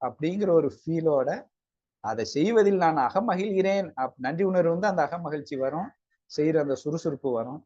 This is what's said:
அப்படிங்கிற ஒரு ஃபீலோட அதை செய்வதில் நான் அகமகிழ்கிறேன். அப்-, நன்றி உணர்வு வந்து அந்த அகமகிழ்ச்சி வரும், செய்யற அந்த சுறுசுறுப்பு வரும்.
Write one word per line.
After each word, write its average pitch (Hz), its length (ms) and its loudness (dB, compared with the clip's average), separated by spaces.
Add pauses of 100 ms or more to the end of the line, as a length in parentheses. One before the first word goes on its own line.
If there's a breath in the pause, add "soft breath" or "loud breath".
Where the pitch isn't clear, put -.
அப்படிங்கிற 180 460 -2
ஒரு 156 220 4
ஃபீலோட 160 720 -2 (560)
அதை 110 240 -4
செய்வதில் 202 520 4
நான் 165 200 2
அகமகிழ்கிறேன். 190 960 0
அப்-, 131 220 -6
நன்றி 151 280 -2
உணர்வு 175 340 2
வந்து 202 80 -2
அந்த 175 180 2
அகமகிழ்ச்சி 147 540 -6
வரும், 151 320 -4 (460)
செய்யற 156 220 2
அந்த 143 160 2
சுறுசுறுப்பு 147 580 -4
வரும். 123 340 -6